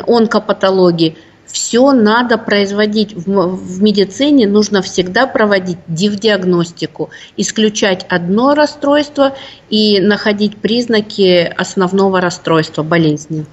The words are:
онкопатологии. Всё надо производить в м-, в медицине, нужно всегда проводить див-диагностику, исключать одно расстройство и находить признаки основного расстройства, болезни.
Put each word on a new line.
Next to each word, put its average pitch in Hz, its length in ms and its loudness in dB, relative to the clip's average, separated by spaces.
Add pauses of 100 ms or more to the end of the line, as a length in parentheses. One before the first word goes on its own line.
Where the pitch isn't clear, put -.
онкопатологии. 190 1120 2 (280)
Всё - 460 0
надо 233 480 2
производить 208 720 -2
в 175 160 -8
м-, 190 180 2
в 185 360 -6
медицине, 214 640 2
нужно 208 340 2
всегда 190 460 -2
проводить 202 500 0 (100)
див-диагностику, 180 1200 -2 (260)
исключать - 720 -2
одно 196 460 0
расстройство 285 800 0 (340)
и 214 300 2
находить 208 580 0
признаки 208 1000 0
основного 190 640 0
расстройства, 165 600 -2
болезни. 156 720 -2